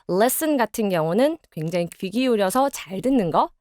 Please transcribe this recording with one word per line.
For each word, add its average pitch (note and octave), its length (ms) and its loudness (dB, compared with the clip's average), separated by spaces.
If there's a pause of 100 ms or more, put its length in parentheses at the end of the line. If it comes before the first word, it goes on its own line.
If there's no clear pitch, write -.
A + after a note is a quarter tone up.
(100)
listen C4 460 2
같은 A3 320 0
경우는 F#3+ 500 0 (120)
굉장히 E3+ 380 -4 (100)
귀 F#3 120 -8
기울여서 B3 600 0
잘 F#3+ 320 -10
듣는 A#3 280 2
거, B3 200 2 (100)